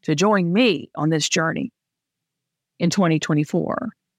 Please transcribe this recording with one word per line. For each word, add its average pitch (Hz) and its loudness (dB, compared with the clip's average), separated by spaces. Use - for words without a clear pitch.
to 156 0
join 185 2
me 196 0
on 151 0
this 156 0
journey 160 -2
in 170 2
twenty 165 2
twenty-four 156 -2